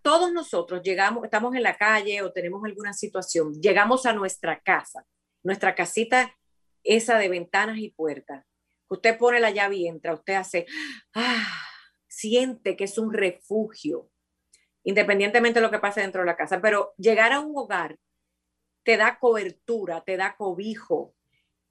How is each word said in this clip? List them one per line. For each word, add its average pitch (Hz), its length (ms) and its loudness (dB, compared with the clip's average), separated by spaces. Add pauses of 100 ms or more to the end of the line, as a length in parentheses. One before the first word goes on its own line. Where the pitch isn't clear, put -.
todos 339 300 4
nosotros 180 500 -4
llegamos, 196 420 0
estamos 233 300 -2
en 247 80 0
la 185 140 2
calle 208 440 2
o 190 100 -4
tenemos 185 340 -8
alguna 202 280 -10
situación, 170 640 -4
llegamos 202 520 4
a 233 60 4
nuestra 190 480 -4
casa, - 460 -4 (360)
nuestra 185 320 -2
casita 240 640 0 (460)
esa 226 340 4
de 196 140 2
ventanas 196 480 -2
y 214 120 -8
puertas, 147 540 -8 (420)
que 190 80 -8
usted 226 220 2
pone 240 240 4
la 220 100 4
llave 202 260 0
y 170 120 -2
entra, 165 240 -6
usted 190 220 -4
hace, 180 320 -2 (480)
ah, 226 340 -2 (580)
siente 226 680 -2
que 196 80 -6
es 196 140 -8
un 220 160 -2
refugio, 196 960 -4 (720)
independientemente 208 800 2
de 226 60 4
lo 208 40 2
que 214 80 -2
pase 202 240 -2
dentro 190 180 -4
de 175 60 0
la 170 100 0
casa, 190 240 -2
pero 208 380 2
llegar 220 340 6
a 285 80 0
un 302 160 -8
hogar 180 420 -6 (840)
te 220 160 4
da 226 200 2
cobertura, 196 840 -2
te 185 160 -4
da 196 180 -4
cobijo. 196 800 -6 (560)